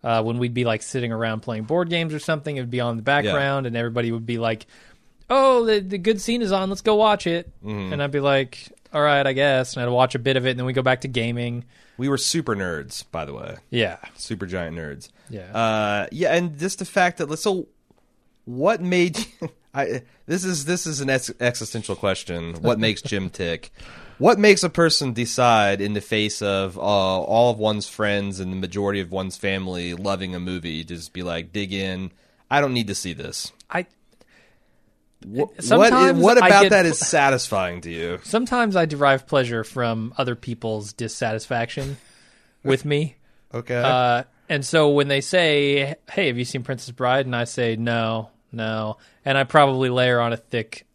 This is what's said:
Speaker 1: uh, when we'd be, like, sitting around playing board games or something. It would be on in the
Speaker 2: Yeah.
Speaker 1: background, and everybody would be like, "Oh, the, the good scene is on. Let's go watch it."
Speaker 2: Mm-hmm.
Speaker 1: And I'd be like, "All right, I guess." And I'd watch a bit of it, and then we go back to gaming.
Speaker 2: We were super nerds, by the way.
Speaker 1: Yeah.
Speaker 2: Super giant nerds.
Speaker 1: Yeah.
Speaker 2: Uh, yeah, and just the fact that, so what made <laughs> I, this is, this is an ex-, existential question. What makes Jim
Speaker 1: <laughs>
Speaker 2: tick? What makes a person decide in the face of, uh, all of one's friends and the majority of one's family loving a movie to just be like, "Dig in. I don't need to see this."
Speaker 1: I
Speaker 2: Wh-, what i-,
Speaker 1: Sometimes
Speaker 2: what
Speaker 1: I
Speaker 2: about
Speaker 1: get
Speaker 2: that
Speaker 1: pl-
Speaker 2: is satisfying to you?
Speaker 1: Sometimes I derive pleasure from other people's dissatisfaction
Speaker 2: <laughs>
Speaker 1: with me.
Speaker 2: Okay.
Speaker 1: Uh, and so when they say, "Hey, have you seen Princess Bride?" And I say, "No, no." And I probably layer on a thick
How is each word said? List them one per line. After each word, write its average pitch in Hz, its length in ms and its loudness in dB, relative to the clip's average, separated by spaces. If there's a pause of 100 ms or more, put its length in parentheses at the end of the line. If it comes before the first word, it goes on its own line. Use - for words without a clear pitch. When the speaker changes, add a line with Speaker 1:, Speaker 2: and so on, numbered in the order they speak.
Speaker 1:
uh, 113 180 2
when 117 160 -2
we'd 120 160 -2
be, 123 120 0
like, 110 160 0
sitting 120 320 -6
around 110 300 -4
playing 110 200 -6
board 170 260 0
games 165 240 -2
or 151 60 -6
something. 147 380 -4
It - 20 -6
would 123 100 -6
be 123 120 -2
on 120 160 -2
in - 80 -
the 135 40 0
Speaker 2:
Yeah. 143 120 4
Speaker 1:
background, 139 460 0
and 117 100 -4
everybody 117 340 -2
would 113 140 -6
be 117 140 -4
like, 113 260 -2 (680)
"Oh, 262 320 4
the, 220 160 4
the 190 200 -6
good 202 200 2
scene 233 220 -2
is 196 100 0
on. 190 180 0
Let's 190 120 -6
go 214 140 4
watch 208 320 4
it." 170 200 -2 (160)
Speaker 2:
Mm-hmm. 104 300 -6
Speaker 1:
And 143 100 -4
I'd 143 80 -4
be 143 80 -2
like, 135 380 0 (360)
"All 151 80 0
right, 143 240 4
I 135 60 2
guess." 131 460 2
And 127 80 -4
I'd 120 40 -2
watch 127 260 2
a 135 40 0
bit 131 180 0
of 127 80 0
it, 131 40 2
and 123 100 -4
then 127 60 -4
we 127 80 -4
go 127 80 0
back 127 200 2
to 147 60 -8
gaming. 120 560 -4 (340)
Speaker 2:
We 131 120 -2
were 139 80 0
super 131 400 -2
nerds, 82 540 -6
by 80 140 -6
the 71 80 -12
way. - 240 -12 (120)
Speaker 1:
Yeah. 107 300 -2 (160)
Speaker 2:
Super 98 320 -10
giant 87 280 -8
nerds. 73 340 -12 (200)
Speaker 1:
Yeah. 104 260 -14
Speaker 2:
Uh, 107 560 0
yeah, 156 240 -2
and 175 240 -2
just 185 200 -6
the 190 60 -8
fact 180 340 0
that, 156 180 -6
so 190 300 -2 (800)
what 151 360 0
made 180 360 2 (300)
<laughs> - 260 -20
I, 135 280 -4 (240)
this 180 180 -4
is, 175 220 -4
this 147 220 -4
is 151 120 -6
an 135 120 -4
ex-, 127 280 -2
existential 113 560 -4
question. 85 600 -4
What 107 240 0
makes 110 240 0
Jim 95 260 -4
Speaker 1:
<laughs> - 0 -
Speaker 2:
tick? 85 420 -6 (460)
What 185 220 4
makes 208 240 6
a 175 60 0
person 156 440 2
decide 113 680 2
in 101 140 -2
the 104 80 -4
face 107 400 -2
of, 98 360 -2
uh, - 40 -8
all 101 680 2
of 110 80 -2
one's 107 280 0
friends 101 540 -2
and 92 100 -6
the 95 60 -6
majority 98 420 -2
of 87 120 -6
one's 95 260 -6
family 92 560 -6
loving 95 420 -4
a 90 60 -8
movie 85 420 -6
to 82 120 -12
just - 180 -16
be 90 100 -10
like, 85 300 -8
"Dig 101 180 -6
in. 95 400 -6 (400)
I 139 80 4
don't 139 140 0
need 120 140 -2
to 98 80 -4
see 87 180 -8
this." - 400 -10 (160)
Speaker 1:
I 180 140 -4 (1400)
Speaker 2:
Wh-, 101 140 -12
what 143 200 -2
i-, - 40 -16
Speaker 1:
Sometimes 233 600 6
Speaker 2:
what 202 220 8
Speaker 1:
I 185 40 8
Speaker 2:
about 196 160 10
Speaker 1:
get 190 80 6
Speaker 2:
that 196 120 6
Speaker 1:
pl- 165 80 4
Speaker 2:
is - 80 -2
satisfying 117 840 2
to 85 100 -12
you? 85 320 -4
Speaker 1:
Sometimes 233 520 0
I 170 100 4
derive 143 400 2
pleasure 120 380 0
from 117 540 -4
other 123 180 -2
people's 110 560 -8
dissatisfaction 117 1040 -6 (340)
Speaker 2:
<laughs> - 340 -20
Speaker 1:
with 135 200 2
me. 147 320 -2 (380)
Speaker 2:
Okay. 123 280 -4
Speaker 1:
Uh, 127 420 2 (260)
and 143 160 -2
so 156 240 4
when 143 180 4
they 139 140 2
say, 143 760 2 (160)
"Hey, 196 160 0
have 120 100 0
you 123 80 -2
seen 123 180 -6
Princess 127 280 -8
Bride?" 127 340 2
And 123 100 -4
I 120 100 -2
say, 117 320 -2
"No, 113 540 -2 (200)
no." 110 460 -6 (260)
And 135 140 2
I 135 80 2
probably 135 440 4
layer 123 300 2
on 117 140 0
a 113 40 -6
thick - 580 -8